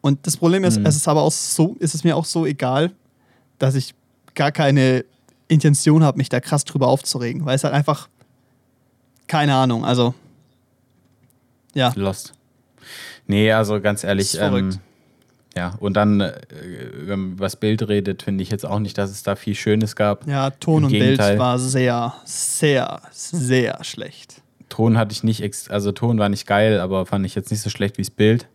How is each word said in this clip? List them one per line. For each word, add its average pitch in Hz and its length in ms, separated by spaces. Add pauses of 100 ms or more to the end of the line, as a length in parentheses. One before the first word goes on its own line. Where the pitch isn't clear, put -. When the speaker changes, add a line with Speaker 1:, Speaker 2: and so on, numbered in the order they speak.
Speaker 1:
Und 139 260
das 170 120
Problem 180 260
ist, 113 140
Speaker 2:
Mhm. 104 80
Speaker 1:
es 151 100
ist 147 120
aber 151 120
auch 151 120
so, - 460
ist 160 160
es 156 100
mir 165 120
auch 165 80
so 160 220
egal, 143 460 (640)
dass 131 160
ich 131 200 (400)
gar 147 180
keine 135 520 (460)
Intention 156 540
hab, 143 140
mich 135 100
da 123 120
krass 147 260
drüber 135 220
aufzuregen, 127 580
weil 131 100
es 139 80
halt 147 80
einfach, 147 360 (1160)
keine 147 280
Ahnung, 127 300
also, 123 280 (1600)
ja. 127 220
Speaker 2:
Lost. 98 380 (920)
Nee, 107 260
also 107 280
ganz 101 240
ehrlich, 98 300
Speaker 1:
Ist 80 40
verrückt. 98 360
Speaker 2:
ähm, 95 60 (760)
ja, 90 240
und 101 140
dann, 104 260
äh, 92 140 (720)
wenn 196 140
man 190 120
über 190 140
das - 100
Bild 107 320
redet, 101 340
finde 98 200
ich 87 80
jetzt 101 160
auch 101 120
nicht, 101 200
dass 98 120
es 101 120
da - 140
viel - 180
Schönes 107 420
gab. 104 300
Speaker 1:
Ja, 139 240
Ton 156 280
Speaker 2:
Im 151 60
Speaker 1:
und 135 80
Speaker 2:
Gegenteil. 131 380
Speaker 1:
Bild 104 100
war 123 180
sehr, 123 560 (100)
sehr, - 760 (100)
sehr 127 720
schlecht. - 580 (260)
Speaker 2:
Ton 113 300
hatte 107 140
ich - 120
nicht 110 180
ex-, - 280
also 101 220
Ton 117 260
war 104 100
nicht 101 180
geil, 104 320
aber 92 280
fand 98 200
ich - 80
jetzt - 160
nicht 107 120
so 95 80
schlecht - 260
wie 98 60
das 104 80
Bild. 110 440